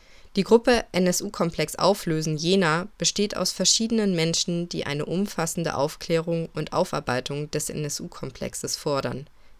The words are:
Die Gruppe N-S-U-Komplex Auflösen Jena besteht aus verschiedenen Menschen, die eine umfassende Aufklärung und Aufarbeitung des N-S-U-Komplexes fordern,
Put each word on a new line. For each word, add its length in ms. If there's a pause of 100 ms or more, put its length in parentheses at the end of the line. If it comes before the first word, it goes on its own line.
(360)
Die 80
Gruppe 480
N-S-U-Komplex 840
Auflösen 600
Jena 500 (120)
besteht 360
aus 160
verschiedenen 640
Menschen, 540
die 160
eine 220
umfassende 640
Aufklärung 800
und 180
Aufarbeitung 760
des 220
N-S-U-Komplexes 1040
fordern, 500 (340)